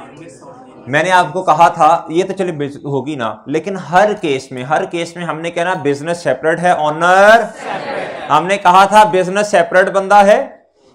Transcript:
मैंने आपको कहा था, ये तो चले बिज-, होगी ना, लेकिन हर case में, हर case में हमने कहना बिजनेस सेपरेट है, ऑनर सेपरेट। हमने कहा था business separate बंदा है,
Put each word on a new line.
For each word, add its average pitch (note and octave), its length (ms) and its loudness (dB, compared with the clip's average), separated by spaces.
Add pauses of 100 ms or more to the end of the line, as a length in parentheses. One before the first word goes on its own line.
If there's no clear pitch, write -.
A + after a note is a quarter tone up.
(880)
मैंने D#3 220 0
आपको F3+ 320 2
कहा E3+ 280 4
था, E3+ 420 2
ये E3+ 120 0
तो F#3 100 -6
चले F3+ 180 -4
बिज-, C#3+ 340 -8
होगी C#3 300 -6
ना, A2+ 320 -8
लेकिन E3 300 -6
हर F3+ 360 2
case C#3 380 -4
में, B2+ 120 -10
हर D#3+ 220 -2
case E3+ 320 -8
में F3 60 -10
हमने D#3+ 260 -8
कहना F3 260 -4
बिजनेस C#3+ 480 -4
सेपरेट D#3+ 360 -2
है, F3 160 2
ऑनर F3+ 720 4
सेपरेट। - 840 -10
हमने F3 260 0
कहा F#3+ 280 4
था G#3 200 6
business F#3+ 460 -2
separate F#3 380 2
बंदा G3 320 4
है, A#3 480 0 (260)